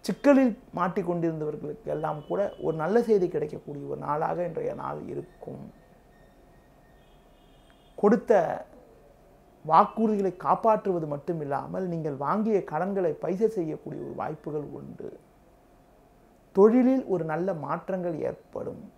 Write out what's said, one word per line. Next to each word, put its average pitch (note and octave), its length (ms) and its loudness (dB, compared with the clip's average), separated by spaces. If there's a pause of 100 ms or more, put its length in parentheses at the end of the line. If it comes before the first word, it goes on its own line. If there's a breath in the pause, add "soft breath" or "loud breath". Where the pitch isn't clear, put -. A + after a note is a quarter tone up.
சிக்கலில் C4 480 6 (240)
மாட்டிக்கொண்டிருந்தவர்களுக்கு E3 1160 -4
எல்லாம் D3+ 320 -4
கூட F3 140 -2 (240)
ஒரு D#3+ 180 0
நல்ல F#3+ 140 2 (100)
செய்தி G3+ 220 4
கிடைக்கக்கூடிய D3+ 640 -6
ஒரு C#3+ 160 -6
நாளாக D#3+ 420 -2
இன்றைய C#3+ 220 -6 (120)
நாள் C#3+ 180 -6 (120)
இருக்கும். - 500 -12 (2250)
கொடுத்த G#3 340 4 (1300)
வாக்குறுதிகளை G3 680 4 (140)
காப்பாற்றுவது F#3 720 2
மட்டுமில்லாமல் D3 760 -4
நீங்கள் D3+ 320 -4
வாங்கிய G3+ 360 2 (120)
கடன்களை F3+ 400 0 (140)
பைசல் G#3+ 320 0
செய்யக்கூடிய D3+ 480 -6
ஒரு - 160 -10
வாய்ப்புகள் D3+ 440 -6 (140)
உண்டு. - 300 -14 (1500)
தொழிலில் A#3+ 480 6 (100)
ஒரு E3+ 180 -2
நல்ல E3+ 180 -2 (160)
மாற்றங்கள் F3 500 -4 (140)
ஏற்படும். - 520 -10 (160)